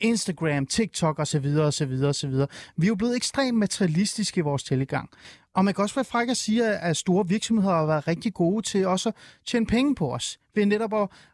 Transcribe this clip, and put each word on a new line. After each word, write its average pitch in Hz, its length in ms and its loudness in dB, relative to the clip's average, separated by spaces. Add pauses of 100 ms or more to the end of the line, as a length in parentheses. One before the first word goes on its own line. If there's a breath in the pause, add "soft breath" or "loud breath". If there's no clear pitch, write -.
Instagram, 165 680 0
TikTok 170 520 0
og 147 80 -2
så 151 120 0
videre, 147 280 2
og 143 80 2
så 151 120 -2
videre, 131 220 0
og 143 60 0
så 143 140 -6
videre. 131 180 0 (300 loud breath)
Vi 165 100 2
er - 20 4
jo 226 60 2
blevet 240 220 0
ekstremt 247 420 0
materialistiske 196 800 0
i 170 40 2
vores 143 200 -2
tilgang. 135 480 -2 (440 loud breath)
Og 190 100 4
man 196 100 2
kan 196 80 0
også 202 120 -2
være 262 100 0
fræk 240 240 -2
at 247 80 0
sige, 226 300 0
at, 185 240 0
at 156 60 0
store 185 320 0
virksomheder 196 460 2
har 156 120 2
været 151 220 0
rigtig 170 260 -2
gode 190 320 0
til 190 200 0
også 185 220 0
at 214 60 -2 (320 loud breath)
tjene 233 200 0
penge 262 280 2
på 131 200 -2
os, - 240 -8 (160)
ved 208 120 4
netop 214 280 0
at, 208 140 0 (260 loud breath)